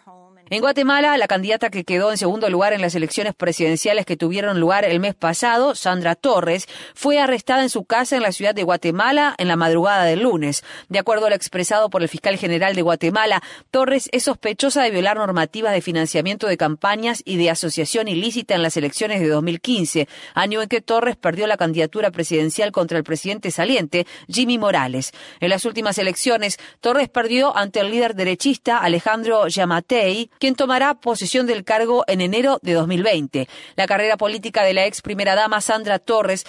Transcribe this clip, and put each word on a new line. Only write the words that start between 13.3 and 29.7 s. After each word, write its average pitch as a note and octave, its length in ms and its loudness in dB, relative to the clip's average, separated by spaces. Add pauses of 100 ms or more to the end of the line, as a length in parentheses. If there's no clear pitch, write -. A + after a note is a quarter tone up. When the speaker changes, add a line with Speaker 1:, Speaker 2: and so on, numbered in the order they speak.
Speaker 2:
Torres C4 400 0
es B3 120 -2
sospechosa A3+ 600 0
de A#3 80 2
violar G3 240 2
normativas G#3 580 -2
de F3+ 80 0
financiamiento E3+ 680 -2
de F#3 100 0
campañas G3+ 680 -2
y F#3 140 -4
de E3+ 120 4
asociación E3 600 -2
ilícita G#3 460 -2
en F3 60 2
las E3 140 0
elecciones F#3+ 460 -2
de D#3 80 2
dos D3+ 120 2
mil E3+ 200 -4
quince, E3+ 480 -2 (240)
año G#3 280 -2
en G#3+ 60 -4
que A3+ 140 -2
Torres A#3 340 0
perdió F3+ 320 -2
la G#3+ 80 2
candidatura F3 560 0
presidencial E3+ 640 -2
contra E3+ 240 0
el D3+ 80 -2
presidente F#3+ 460 -6
saliente, F3 500 0 (260)
Jimmy A#3+ 300 0
Morales. C3+ 540 0 (280)
En F3 100 0
las F#3+ 160 0
últimas G#3+ 340 -4
elecciones, G3+ 580 0 (220)
Torres B3+ 300 0
perdió B3 460 0
ante G3+ 260 0
el G3+ 100 0
líder A#3 240 0
derechista F#3+ 640 0
Alejandro G#3+ 680 2
Yamatei, F#3+ 840 0 (100)